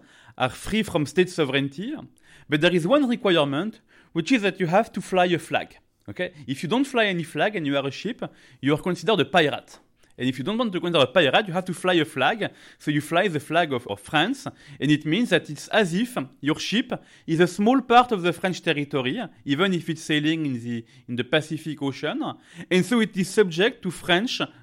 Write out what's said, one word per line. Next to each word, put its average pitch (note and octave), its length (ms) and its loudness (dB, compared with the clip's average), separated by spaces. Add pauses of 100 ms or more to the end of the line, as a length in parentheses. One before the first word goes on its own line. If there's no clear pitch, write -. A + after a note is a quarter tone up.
(360)
are B2 140 0
free G#3 320 -2
from D#3 240 -2
state F3+ 240 2
sovereignty, C#3+ 640 -2 (560)
but D3+ 100 0
there F3 140 4
is E3+ 120 2
one C4+ 220 4
requirement, F3 720 0 (320)
which E3 180 -2
is A#3+ 120 4
that F#3+ 180 -2
you F3+ 60 0
have G3+ 260 2
to F#3+ 80 -8
fly F3+ 240 0
a F3 140 2
flag. G#2+ 400 -6 (280)
Okay? F3+ 260 -8 (140)
If C#3 160 -6
you E3+ 60 -4
don't B3+ 180 0
fly A3+ 200 0
any F3+ 160 -2
flag F3+ 340 -2
and D#3+ 100 -4
you C#3 120 0
are C3+ 80 -2
a C3+ 40 -6
ship, - 400 -8 (300)
you C#3 140 0
are C#3+ 80 -2
considered F3+ 380 0
a C3+ 40 0
pirate. C#3+ 540 0 (420)
And B2+ 80 -2
if B2+ 80 -2
you C3 60 -6
don't G#3 160 -4
want A#3 140 -2
to F3 80 -4
consider E3+ 240 2
a - 20 6
pirate, F#3 400 4
you F3+ 60 -8
have F3+ 140 -2
to F3+ 60 -4
fly F#3 220 0
a D#3 100 4
flag. D#3 460 0 (300)
So - 100 -4
you D3 100 0
fly F3 280 2
the D3+ 100 -2
flag D#3+ 340 0
of, B2 140 -4
of G2+ 140 -6
France, F#3 480 0 (320)
and C#3 100 2
it D3+ 160 2
means G3 240 0
that D#3+ 180 2
it's D3 200 -12
as F#3+ 260 2
if A3+ 240 -4 (220)
your D3+ 180 0
ship A#3 340 -2 (320)
is D#3 140 0
a F3 80 6
small A3 360 2
part A#3+ 280 6
of F#3+ 120 -2
the F3 100 2
French F3 280 -4
territory, D3 640 -2 (220)
even D#3+ 280 2
if E3 160 -2
it's D#3 140 -6
sailing D#3 420 0
in C3+ 100 -2
the, A#2 300 -6 (220)
in B2+ 80 -8
the A#2+ 80 0
Pacific D3+ 580 -4
Ocean. D3+ 400 -4 (480)
And F3+ 160 4
so A#3+ 140 0
it G#3+ 180 0
is F#3 120 -2
subject G3+ 560 2
to F#3 80 -4
French F3+ 480 0 (220)